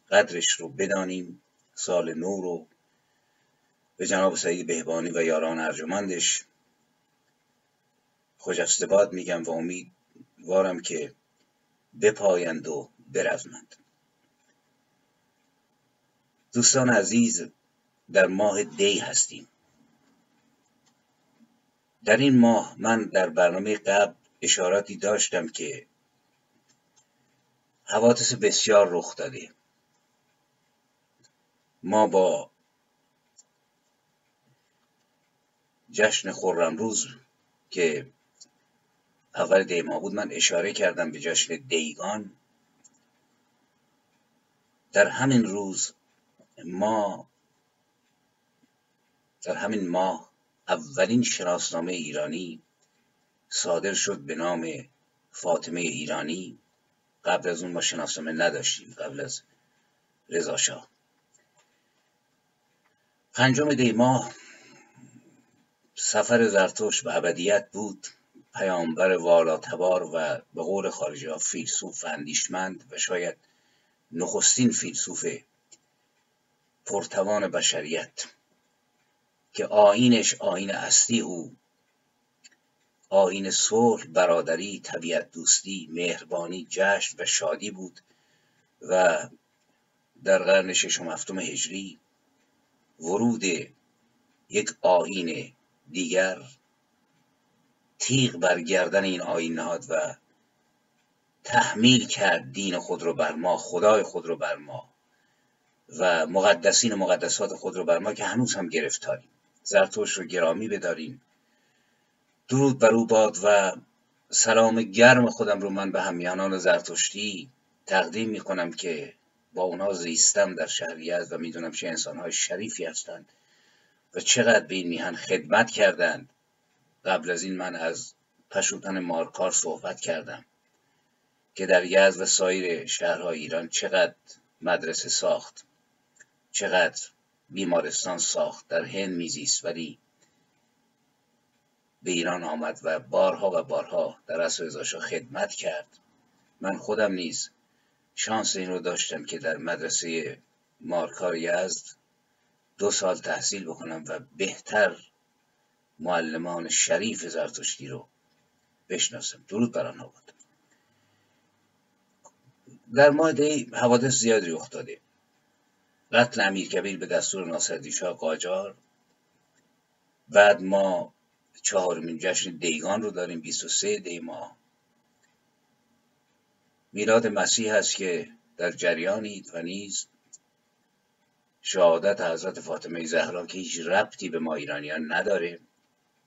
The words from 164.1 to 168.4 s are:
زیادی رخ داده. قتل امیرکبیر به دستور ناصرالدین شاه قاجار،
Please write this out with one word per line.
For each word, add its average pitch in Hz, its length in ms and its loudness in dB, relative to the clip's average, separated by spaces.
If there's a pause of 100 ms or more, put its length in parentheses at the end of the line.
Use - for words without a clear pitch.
زیادی 107 360 2
رخ 80 200 -8
داده. - 300 -12 (1120)
قتل 117 280 4
امیرکبیر 98 580 -2
به 92 80 -8
دستور 90 400 -2
ناصرالدین - 460 -4
شاه 87 240 -4
قاجار، 95 580 -4 (1500)